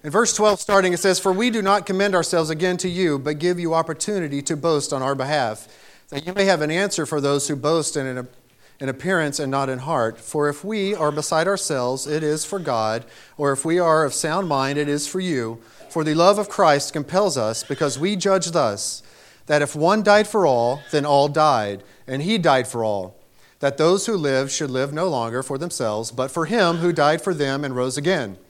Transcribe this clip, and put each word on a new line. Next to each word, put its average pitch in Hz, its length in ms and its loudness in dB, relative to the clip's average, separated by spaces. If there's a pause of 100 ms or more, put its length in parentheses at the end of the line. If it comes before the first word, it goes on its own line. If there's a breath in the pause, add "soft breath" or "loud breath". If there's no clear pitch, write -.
In 151 60 -8
verse 220 260 2
twelve 208 240 4
starting, 190 320 4
it 175 60 0
says, 180 220 2
"For 190 120 0
we 226 200 0
do 220 100 -2
not 196 240 2
commend 196 300 0
ourselves 165 340 0
again 175 280 0
to 185 120 -4
you, 170 300 0
but 147 180 -4
give 175 220 0
you 165 160 -2
opportunity 165 640 -2
to 156 160 -4
boast 151 340 0
on 135 120 -2
our 135 100 0
behalf, 131 540 -2 (420 loud breath)
that 147 160 -10
you 180 80 -8
may 196 120 2
have 175 160 4
an 151 100 0
answer 180 340 -2
for 151 160 -2
those 143 260 0
who 151 80 -2
boast 147 400 -2
in 135 120 -4
an, 127 200 -8 (520 soft breath)
in 135 100 -4
appearance 151 480 -2
and 135 140 -4
not 139 180 0
in 127 80 -4
heart. 123 420 -2
For 147 300 -2
if 143 160 -8
we 202 300 -2
are 151 160 0
beside 160 360 0
ourselves, 135 600 -2
it 151 160 -2
is 151 200 -2
for 202 140 -6
God, 120 480 -2 (320 loud breath)
or 143 140 0
if 135 120 -2
we 165 140 0
are 160 260 4
of 139 120 -2
sound 170 320 -2
mind, 139 320 0
it 147 100 -2
is 147 180 -2
for 185 120 -6
you. 123 420 -4 (300 loud breath)
For 160 120 -2
the 151 120 0
love 196 240 6
of 202 100 -4
Christ 151 420 4
compels 160 460 0
us, 110 260 -2
because 139 360 -2
we 196 160 0
judge 190 340 0
thus, 123 540 -2 (440 loud breath)
that 147 160 2
if 139 120 -4
one 185 280 2
died 208 240 6
for 196 180 2
all, 127 360 2 (100)
then 147 140 0
all 143 220 4
died, 127 560 2 (240 soft breath)
and 135 140 -4
he 208 160 0
died 135 300 4
for 117 180 -4
all, 98 320 -4 (420 soft breath)
that 139 160 0
those 180 300 2
who 226 100 -2
live 135 340 0
should 143 200 -4
live 135 240 -2
no 170 160 -2
longer 123 340 -2
for 139 140 -6
themselves, 117 520 -4
but 131 220 -4
for 165 140 -2
him 175 320 2
who 170 160 0
died 156 280 2
for 185 120 -2
them 143 320 -2
and 131 100 -6
rose 127 220 -2
again. 143 400 -2 (120)